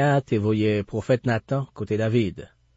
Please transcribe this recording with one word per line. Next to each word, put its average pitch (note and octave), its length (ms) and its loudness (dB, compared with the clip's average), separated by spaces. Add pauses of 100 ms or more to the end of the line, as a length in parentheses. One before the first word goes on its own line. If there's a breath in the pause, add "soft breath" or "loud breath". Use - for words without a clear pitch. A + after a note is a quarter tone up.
a C#3+ 160 4
te - 160 -2
voye G#2+ 480 0
pwofèt A#2 400 -2
Natan C3 480 -2
kote G#2+ 240 -4
David. A2 480 0 (320)